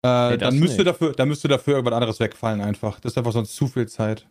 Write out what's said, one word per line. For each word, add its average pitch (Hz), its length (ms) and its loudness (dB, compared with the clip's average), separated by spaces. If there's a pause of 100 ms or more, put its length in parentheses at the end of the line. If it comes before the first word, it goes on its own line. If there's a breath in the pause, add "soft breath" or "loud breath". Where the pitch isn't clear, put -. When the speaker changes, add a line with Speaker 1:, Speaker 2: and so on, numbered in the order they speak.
Speaker 1:
Äh, 123 280 2
Speaker 2:
Nee, 120 80 2
das 123 100 -2
Speaker 1:
dann 131 120 2
müsste 160 180 2
Speaker 2:
nicht. 233 80 4
Speaker 1:
dafür, 165 260 0
dann 131 160 0
müsste 147 200 -2
dafür 143 260 2
irgendwas 123 220 0
anderes 117 240 0
wegfallen 110 420 -2
einfach. 104 380 -4
Das 120 120 -6
ist - 60 -2
einfach 120 140 -2
sonst 113 220 -2
zu 143 120 0
viel 120 200 -2
Zeit. 110 440 -4